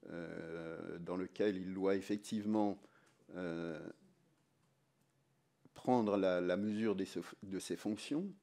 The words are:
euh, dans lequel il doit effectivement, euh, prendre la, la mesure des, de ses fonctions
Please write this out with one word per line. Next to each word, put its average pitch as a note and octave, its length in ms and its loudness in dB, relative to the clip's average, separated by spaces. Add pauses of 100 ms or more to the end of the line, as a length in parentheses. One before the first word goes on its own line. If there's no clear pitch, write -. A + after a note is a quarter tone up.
(100)
euh, E2 880 -8
dans F2 180 -4
lequel F#2+ 400 0
il F#2 160 -4
doit G2 240 4
effectivement, G#2 840 0 (560)
euh, E2+ 420 -4 (2000)
prendre A2 420 4
la, F#2 240 6
la F2+ 160 4
mesure G#2 400 2
des, F#2+ 100 0 (360)
de F#2+ 160 -4
ses F2+ 180 -4
fonctions C#3 500 -2 (160)